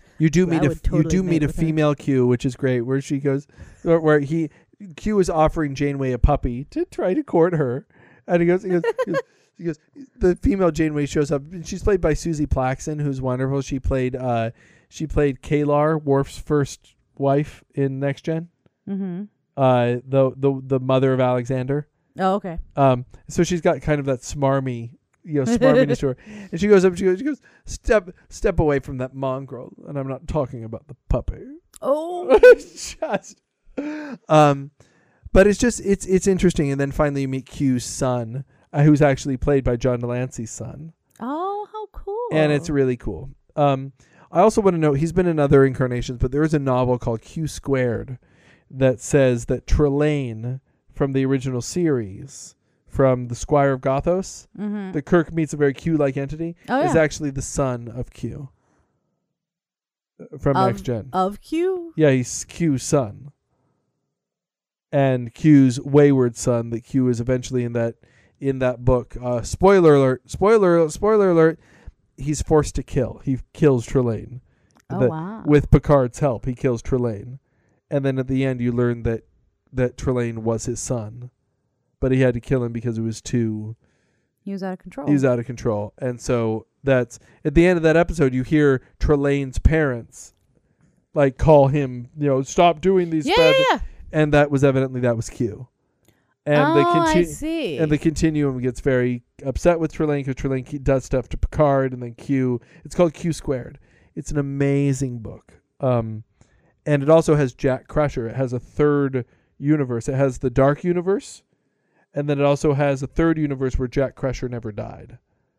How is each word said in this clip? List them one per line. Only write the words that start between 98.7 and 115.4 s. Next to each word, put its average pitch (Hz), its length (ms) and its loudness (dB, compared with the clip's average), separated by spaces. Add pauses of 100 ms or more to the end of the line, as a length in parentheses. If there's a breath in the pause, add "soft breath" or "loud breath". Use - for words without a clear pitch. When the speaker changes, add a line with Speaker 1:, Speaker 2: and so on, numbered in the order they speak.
Speaker 1:
very 123 420 0 (240)
upset 165 340 0
with 156 140 -2
Trelane 147 320 -2
'cause 135 80 -4
Trelane 131 320 -4
ke-, 143 160 -10
does 131 240 0
stuff 127 240 -4
to - 80 -6
Picard, 139 560 0
and 123 80 -12
then 120 120 -12
Q, 127 460 -2 (240 soft breath)
it's 147 100 -18
called 175 200 2
Q 170 180 -4
squared. - 460 -8 (360 soft breath)
It's - 160 -10
an 151 80 -2
amazing 139 840 0
book. - 340 -16 (260)
Um, 113 420 -2 (640)
and 147 160 2
it 139 60 2
also 165 260 6
has 143 200 2
Jack 131 340 -2
Crusher. 131 400 -2
It 110 80 -12
has 131 160 -2
a 127 80 -6
third 143 640 0 (340)
universe. 139 500 -2
It 139 80 -2
has 135 220 0
the 131 120 -2
Dark 135 340 2
Universe, 180 580 -2 (720)
and 147 160 -4
then 147 100 0
it 143 60 2
also 143 300 2
has 139 280 0
a 135 60 -6
third 165 300 0
universe 135 400 -2
where 131 100 -2
Jack 131 260 -2
Crusher 127 340 -6
never 117 220 -10
died. 107 480 -14 (400)